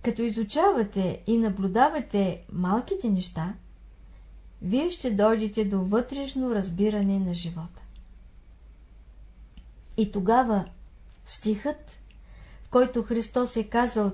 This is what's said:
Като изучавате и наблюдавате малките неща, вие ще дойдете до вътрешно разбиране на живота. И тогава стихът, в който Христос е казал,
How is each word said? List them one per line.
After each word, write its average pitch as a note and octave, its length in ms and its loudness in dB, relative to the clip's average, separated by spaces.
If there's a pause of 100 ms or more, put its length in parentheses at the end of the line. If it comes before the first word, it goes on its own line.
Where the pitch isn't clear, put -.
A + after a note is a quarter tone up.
Като A3+ 200 -2
изучавате A3+ 1040 0
и A3+ 100 4
наблюдавате G#3 1120 2
малките A3+ 580 0
неща, F3+ 440 -2 (1080)
вие B3+ 280 0
ще C4+ 220 -2
дойдете G#3+ 540 2
до G3 180 0
вътрешно B3+ 720 0
разбиране G3 640 2
на F#3 140 -2
живота. E3+ 480 -8 (2250)
И G#3 140 0
тогава G#3+ 540 2 (600)
стихът, G#3+ 720 -4 (680)
в - 60 -20
който B3 340 4
Христос A#3+ 520 -2
е G#3+ 140 -2
казал, A3 440 2